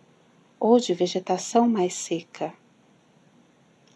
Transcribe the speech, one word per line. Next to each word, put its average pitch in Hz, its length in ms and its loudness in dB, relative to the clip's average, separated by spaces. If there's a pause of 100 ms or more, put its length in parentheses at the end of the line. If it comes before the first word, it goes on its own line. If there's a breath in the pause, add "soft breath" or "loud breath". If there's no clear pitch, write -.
(580)
ou 233 220 4
de - 140 -2
vegetação 185 760 0
mais 190 280 0
seca. - 580 -8 (1400)